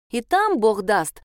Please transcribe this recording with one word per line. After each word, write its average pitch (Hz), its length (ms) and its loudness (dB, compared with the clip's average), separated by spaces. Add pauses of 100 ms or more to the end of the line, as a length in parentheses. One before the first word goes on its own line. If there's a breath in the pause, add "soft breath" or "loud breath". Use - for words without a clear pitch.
(120)
и 233 100 -4
там, 392 380 0
бог 208 240 0
даст, 180 380 -2 (160)